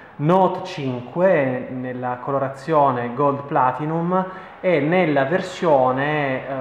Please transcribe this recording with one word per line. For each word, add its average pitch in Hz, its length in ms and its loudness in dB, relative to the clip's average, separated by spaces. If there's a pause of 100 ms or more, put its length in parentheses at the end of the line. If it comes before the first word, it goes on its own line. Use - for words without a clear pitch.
(160)
Note 175 480 2
cinque 131 1040 0
nella 127 500 -6
colorazione 135 920 0
Gold 139 300 0
Platinum 160 800 0 (340)
e 180 200 2
nella 151 460 2
versione, 139 1200 0
eh, 139 140 -8